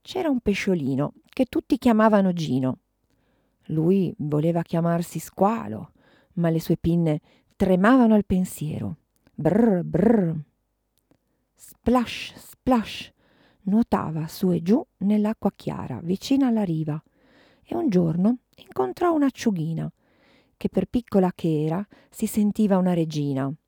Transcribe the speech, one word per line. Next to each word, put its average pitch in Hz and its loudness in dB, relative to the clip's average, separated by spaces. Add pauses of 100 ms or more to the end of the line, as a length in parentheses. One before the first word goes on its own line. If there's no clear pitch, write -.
C'era 370 -4
un 254 0
pesciolino 147 -2 (160)
che - -2
tutti - -2
chiamavano 214 4
Gino. 135 -2 (840)
Lui 170 0
voleva 151 0
chiamarsi 170 -2
Squalo, 208 -4 (440)
ma 170 0
le 165 2
sue 165 0
pinne 165 0 (340)
tremavano 214 4
al 208 4
pensiero. 170 -4 (380)
Brr, 180 2
brr. 165 2 (1200)
Splash, - -2
splash, - -4 (520)
nuotava 185 0
su 180 -2
e 170 -2
giù 220 2 (180)
nell'acqua 208 -2
chiara, - -10
vicina 262 0
alla 226 0
riva, 156 -4 (640)
e - -8
un 339 0
giorno 180 0 (180)
incontrò - -2
un'acciughina, 165 -2 (640)
che - -6
per - -2
piccola 196 0
che 156 -2
era 165 -4 (220)
si - -8
sentiva 208 2
una 180 2
regina. 143 -2 (160)